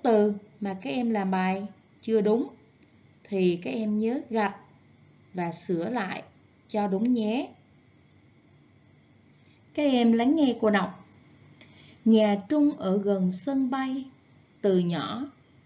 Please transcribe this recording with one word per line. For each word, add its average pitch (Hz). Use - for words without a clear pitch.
từ 214
mà 196
các 277
em 247
làm 196
bài 185
chưa 220
đúng 226
thì 185
các 262
em 214
nhớ 233
gạch 208
và 170
sửa 175
lại 214
cho 208
đúng 214
nhé. 226
Các 302
em 247
lắng 247
nghe 254
cô 214
đọc. 190
Nhà 214
Trung 294
ở 190
gần 190
sân 269
bay. 262
Từ 190
nhỏ, 175